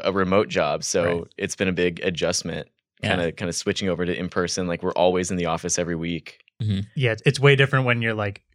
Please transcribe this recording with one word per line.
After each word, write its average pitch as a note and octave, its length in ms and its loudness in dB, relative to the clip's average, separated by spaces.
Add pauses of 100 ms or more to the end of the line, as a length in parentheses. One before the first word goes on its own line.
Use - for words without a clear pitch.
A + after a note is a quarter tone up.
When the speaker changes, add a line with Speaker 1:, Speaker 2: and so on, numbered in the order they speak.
Speaker 1:
a F#2 80 0
remote F#2+ 340 2
job. D#2+ 380 0
So F2+ 180 2
Speaker 2:
Right. E2+ 200 0 (140)
Speaker 1:
it's - 200 -4
been G2 100 0
a F#2 60 2
big E2+ 300 0
adjustment, E2+ 640 -2 (360)
Speaker 2:
Yeah. - 60 0
Speaker 1:
kinda, F2 240 0
kinda F2 200 -6
switching G2 360 -2
over F2 160 0
to F2+ 120 -2
in F2 120 -4
person. F2+ 380 -2
Like, E2+ 160 -4
we're F#2 100 0
always F2+ 380 4
in F#2 60 -2
the F2 100 0
office E2+ 320 -2
every E2+ 160 0
week. E2 440 -6 (220)
Speaker 2:
Mm-hmm. G#2 200 0 (140)
Speaker 3:
Yeah, B2+ 180 2
it's, A2 120 -10
it's C#3+ 140 2
way C#3 180 6
different C3+ 280 4
when A#2+ 160 2
you're, A2+ 120 0
like, G#2+ 300 -4 (120)